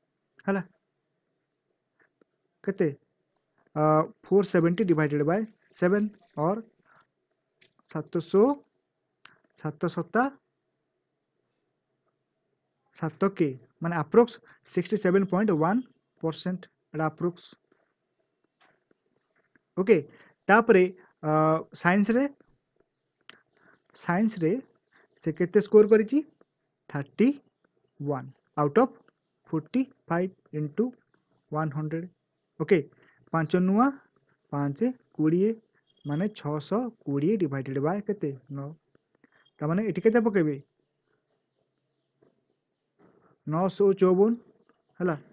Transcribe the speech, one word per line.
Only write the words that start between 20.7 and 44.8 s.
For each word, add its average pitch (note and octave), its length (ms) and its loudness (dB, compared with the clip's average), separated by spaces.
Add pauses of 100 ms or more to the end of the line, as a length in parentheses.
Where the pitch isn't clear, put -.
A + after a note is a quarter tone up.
ଅ, D#3 60 -2 (440)
ସାଇନ୍ସରେ, G#3 540 0 (1700)
ସାଇନ୍ସରେ G3 680 -2 (560)
ସେ D#3+ 140 -6
କେତେ F3+ 280 0
ସ୍କୋର G#3+ 280 6
କରିଛି? A3 340 2 (680)
ଥାର୍ଟି G#3+ 520 -2 (600)
ୱାନ୍ C3+ 240 -6 (340)
out D3 180 0
of B3 100 4 (600)
ଫୋର୍ଟି E3 340 -4 (240)
ଫାଇଭ୍ F3+ 240 -2 (240)
into D3+ 280 -4 (680)
ୱାନ୍ D3+ 200 -4
ହଣ୍ଡ୍ରେଡ୍। D#3 360 -8 (520)
ଓକେ, D#3+ 300 0 (420)
ପାଞ୍ଚ E3 240 -2
ନୂଆ, G3 300 2 (680)
ପାଞ୍ଚ, C#3+ 380 -2 (220)
କୋଡ଼ିଏ, F3+ 420 0 (520)
ମାନେ D#3 220 -2
ଛଅଶହ F#3+ 600 -6
କୋଡ଼ିଏ D3+ 480 -2
ଡିଭାଇଡେଡ୍ C3+ 420 -4
ବାଇ E3 220 -2
କେତେ? E3 380 -6 (120)
ନଅ। C#3 220 -12 (840)
ତାମାନେ F3 280 -2
ଏଠି F#3 140 -4
କେତେ A3+ 200 4
ପକେଇବେ? E3 420 0 (2750)
ନଅଶହ F#3 440 0
ଚଉବନ, F#3+ 420 4 (640)